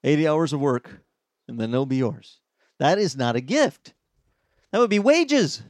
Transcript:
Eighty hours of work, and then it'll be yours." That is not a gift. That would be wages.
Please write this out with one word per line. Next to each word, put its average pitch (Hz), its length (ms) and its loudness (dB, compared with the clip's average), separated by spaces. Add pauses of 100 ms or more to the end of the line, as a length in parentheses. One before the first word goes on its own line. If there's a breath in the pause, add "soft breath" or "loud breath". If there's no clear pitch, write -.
Eighty 151 220 2
hours 156 280 0
of 139 80 -4
work, 131 420 -4 (440)
and 117 120 -12
then 113 120 -4
it'll 131 140 0
be 131 120 -2
yours." 117 420 -6 (380)
That 151 200 2
is 160 200 -2
not 120 180 -2
a 123 60 0
gift. 220 520 -2 (760)
That 208 80 -2
would 240 100 2
be 208 100 2
wages. 277 720 2